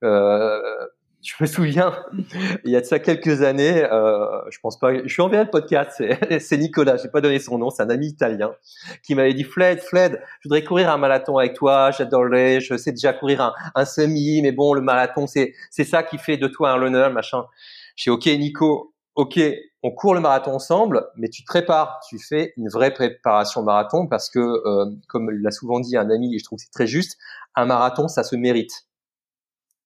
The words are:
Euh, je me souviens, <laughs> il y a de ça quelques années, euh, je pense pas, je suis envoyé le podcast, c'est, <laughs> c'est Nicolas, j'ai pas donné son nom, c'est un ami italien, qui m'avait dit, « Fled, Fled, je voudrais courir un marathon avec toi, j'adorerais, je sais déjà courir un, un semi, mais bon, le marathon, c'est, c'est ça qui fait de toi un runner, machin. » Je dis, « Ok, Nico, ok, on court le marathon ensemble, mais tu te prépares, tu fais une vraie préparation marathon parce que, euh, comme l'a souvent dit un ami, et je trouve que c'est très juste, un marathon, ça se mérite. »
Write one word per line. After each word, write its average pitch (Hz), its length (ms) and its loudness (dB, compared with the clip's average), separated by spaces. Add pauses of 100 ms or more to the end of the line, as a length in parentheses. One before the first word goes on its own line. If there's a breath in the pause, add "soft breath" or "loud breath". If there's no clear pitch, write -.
Euh, 104 560 2 (640)
je - 220 -16
me 156 40 4
souviens, 170 460 0 (200)
<laughs> 190 520 -6
il 123 60 -4
y 123 60 4
a 123 40 4
de 123 60 -4
ça 156 120 0
quelques 151 440 0
années, 143 420 4
euh, 110 420 2 (220)
je - 140 -18
pense 113 160 -8
pas, 131 160 2 (100)
je 135 80 -10
suis - 80 -2
envoyé 208 240 2
le 208 60 -4
podcast, 147 480 0
c'est, 139 420 0
<laughs> - 0 -
c'est 156 160 -2
Nicolas, 143 400 2
j'ai - 140 -10
pas 147 100 0
donné 139 180 2
son 123 200 -6
nom, 120 100 -2
c'est - 140 -4
un 107 80 0
ami 135 160 -2
italien, 113 460 -2 (520 loud breath)
qui 143 100 -2
m'avait 135 200 4
dit, « 139 100 -4 (100)
Fled, 180 260 2
Fled, 180 420 0 (180 loud breath)
je - 80 -14
voudrais 151 160 2
courir 180 240 2
un 151 80 2
marathon 135 400 2
avec 127 160 2
toi, 135 380 4
j'adorerais, 127 720 2
je 127 180 -4
sais 135 140 -4
déjà 131 200 0
courir 135 300 0
un, 117 100 0 (220 loud breath)
un 135 100 2
semi, 151 560 0
mais 139 120 2
bon, 143 200 2
le 139 80 2
marathon, 127 460 0
c'est, 135 260 0 (180 loud breath)
c'est 147 140 -2
ça 165 180 0
qui - 140 -10
fait 147 220 -4
de 135 100 0
toi 135 220 0
un 127 100 2
runner, 131 320 2
machin. » 120 320 -4 (520 loud breath)
Je - 80 -12
dis, « 123 120 2
Ok, 120 80 -12
Nico, 147 720 0 (220)
ok, 143 220 -2 (460)
on 120 60 -2
court 190 240 0
le 175 60 0
marathon 139 320 0
ensemble, 165 640 0
mais 113 120 -6
tu - 140 -14
te - 40 -20
prépares, 170 520 0 (100)
tu 117 100 -16
fais - 380 -4
une 113 120 -8
vraie 123 240 2
préparation 110 720 0
marathon 104 420 2
parce 117 240 -4
que, - 80 -2
euh, 107 480 0 (220)
comme 113 200 -4
l'a 104 220 -2
souvent 120 300 -4
dit 123 160 -4
un 104 120 0
ami, 117 280 0
et - 20 -4
je - 60 -8
trouve - 140 -14
que - 40 -18
c'est - 80 -20
très 120 160 -2
juste, 151 320 -4 (380 loud breath)
un 123 100 2
marathon, 127 400 0
ça 120 160 -2
se 123 140 -4
mérite. » 120 360 0 (1120)